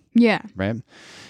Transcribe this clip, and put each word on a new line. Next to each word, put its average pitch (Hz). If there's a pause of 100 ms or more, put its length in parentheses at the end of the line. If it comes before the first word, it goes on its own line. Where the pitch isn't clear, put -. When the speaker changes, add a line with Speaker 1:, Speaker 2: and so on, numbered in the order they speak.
(140)
Speaker 1:
Yeah. 226 (140)
Speaker 2:
Right? 98 (540)